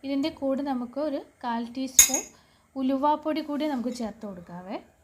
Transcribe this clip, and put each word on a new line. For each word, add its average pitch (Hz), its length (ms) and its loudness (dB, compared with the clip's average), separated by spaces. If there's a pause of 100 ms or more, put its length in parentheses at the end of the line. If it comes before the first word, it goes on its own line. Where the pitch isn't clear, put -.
ഇതിൻ്റെ 277 240 4 (100)
കൂടെ 269 300 4
നമുക്ക് 247 380 0
ഒരു 285 120 0 (240)
കാൽ 233 200 0 (120)
ടീസ്പൂൺ 262 440 0 (600)
ഉലുവാപ്പൊടി 294 680 2
കൂടി 294 240 0
നമുക്ക് 247 280 -2
ചേർത്ത് 214 300 -6
കൊടുക്കാവേ. 180 480 -10 (260)